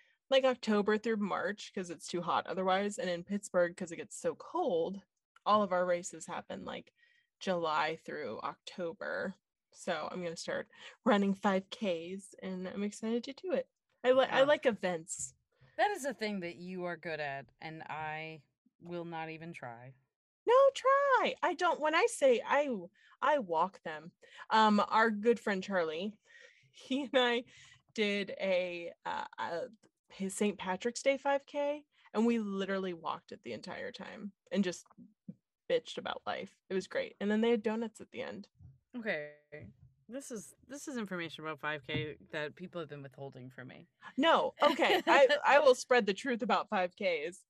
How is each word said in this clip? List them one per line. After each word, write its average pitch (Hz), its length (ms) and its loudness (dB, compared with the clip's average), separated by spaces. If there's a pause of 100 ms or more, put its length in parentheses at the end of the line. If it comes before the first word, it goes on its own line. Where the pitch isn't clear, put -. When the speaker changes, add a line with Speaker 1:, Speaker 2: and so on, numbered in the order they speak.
(300)
Speaker 1:
like, 262 160 6
October 214 520 4
through 226 200 0
March 202 580 -2
'cause 185 140 -6
it's - 180 -12
too 175 140 -4
hot 151 260 0
otherwise. 190 520 0
And 180 100 -2
in 175 140 -2
Pittsburgh, 180 540 0
'cause 170 140 -8
it 160 60 -10
gets - 200 -12
so 165 180 -2
cold, 190 680 -2 (440)
all 208 180 4
of 185 100 -2
our 180 120 2
races 175 420 -4
happen, - 380 -10
like, - 280 -12 (460)
July 160 580 0
through 147 440 -8
October. - 960 -6 (380)
So 160 380 -4
I'm 180 120 -6
gonna 170 140 -6
start - 320 -6 (360)
running 202 300 4
five 190 340 0
Ks, 185 720 -6
and 185 260 -8
I'm 202 160 -6
excited 220 420 -4
to 277 80 -10
do 370 200 -6
it. 196 160 -2 (340)
I 247 80 6
li-, 262 200 6
I 254 100 6
Speaker 2:
Wow. - 20 8
Speaker 1:
like 294 220 4
events. 180 680 -4 (440)
Speaker 2:
That 392 140 2
is 302 140 -6
a 269 80 -2
thing 208 280 -4
that 170 140 -6
you 180 300 -8
are 170 120 -6
good 156 220 -6
at, 139 280 -6 (140)
and 160 220 -12
I 156 580 -8 (380)
will 175 260 -8
not 160 240 -8
even 160 240 -12
try. 123 400 -14 (520)
Speaker 1:
No, 453 100 6 (200)
try. 523 680 4
I 339 120 2
don't, 330 240 2
when 311 160 2
I 370 120 4
say 262 380 4
I, 277 240 2 (520)
I 294 180 4
walk 175 440 0
them. 160 280 -10 (380)
Um, 214 380 6
our 226 240 4
good 214 280 2
friend 196 240 -2
Charlie, 180 540 -2 (280)
<laughs> - 260 -20
he 269 320 -4
and 233 120 -10
I 240 280 2 (500)
did 202 460 -2
a, 180 540 -2 (120)
uh, 170 200 -4 (120)
a, 165 240 -4 (480)
his 190 240 -6
Saint 202 240 0
Patrick's 190 460 -4
Day 277 140 4
five 277 280 0
K, 294 380 -4 (300)
and 220 120 2
we 233 140 2
literally 196 540 -4
walked 160 380 -8
it - 120 -16
the 233 100 -8
entire - 380 -8
time 208 400 -12 (200)
and 196 120 2
just 180 220 -6 (840)
bitched - 280 -2
about - 280 -6
life. - 300 -8 (140)
It 190 60 -6
was 190 120 -4
great. - 320 -4
And 202 100 -2
then 214 120 2
they 233 100 4
had 233 120 2
donuts 220 380 -4
at - 100 -20
the - 100 -10
end. 135 260 -10 (500)
Speaker 2:
Okay. 156 360 -6 (760)
This 269 220 -12
is, 214 220 -12 (140)
this 285 200 -14
is 277 100 -6
information 175 460 -8
about 156 160 -8
five 151 260 -6
K 151 320 -6 (140)
that 151 240 -6
people 180 240 -12
have 151 100 -10
been 143 140 -12
withholding 131 460 -14
from 127 180 -16
me. 131 200 -20 (280)
Speaker 1:
No. 269 460 4
Okay. 302 460 4
I, 285 200 10 (100)
Speaker 2:
<laughs> - 80 -2
Speaker 1:
I 269 140 8
will 262 160 8
spread 247 300 4
the 196 80 2
truth 240 280 -4
about 196 280 0
five 185 260 -2
Ks. 175 540 -2